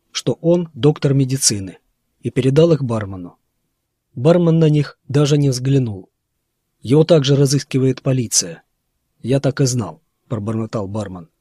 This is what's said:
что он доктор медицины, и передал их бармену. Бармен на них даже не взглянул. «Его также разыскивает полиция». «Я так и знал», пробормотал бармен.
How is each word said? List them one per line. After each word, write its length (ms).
что 300
он 320
доктор 400
медицины, 640
и 80
передал 440
их 100
бармену. 540
Бармен 460
на 100
них 380
даже 300
не 120
взглянул. 600
«Его 240
также 300
разыскивает 680
полиция». 600
«Я 180
так 220
и 40
знал», 360
пробормотал 600
бармен. 420